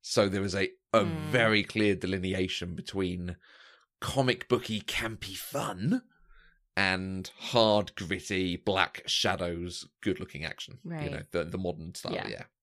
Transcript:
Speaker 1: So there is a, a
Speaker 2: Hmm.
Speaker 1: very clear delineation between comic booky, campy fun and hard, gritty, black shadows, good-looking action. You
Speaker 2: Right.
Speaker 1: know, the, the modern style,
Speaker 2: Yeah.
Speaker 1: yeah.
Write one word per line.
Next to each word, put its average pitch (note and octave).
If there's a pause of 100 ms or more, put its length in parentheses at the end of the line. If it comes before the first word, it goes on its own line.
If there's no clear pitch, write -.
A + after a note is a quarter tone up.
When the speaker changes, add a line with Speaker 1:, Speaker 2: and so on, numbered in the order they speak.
Speaker 1:
So -
there G2
is F#2+
a, G2 (200)
a G#2+
Speaker 2:
Hmm. E2
Speaker 1:
very A2
clear G#2
delineation F#2
between F2+ (640)
comic -
booky, A2
campy -
fun G#3+ (760)
and F#2+
hard, G#2+
gritty, F#2
black -
shadows, F2 (140)
good-looking F2+
action. -
You E3+
Speaker 2:
Right. D3+
Speaker 1:
know, C#2+
the, F2
the E2+
modern E2+
style, -
Speaker 2:
Yeah. -
Speaker 1:
yeah. - (200)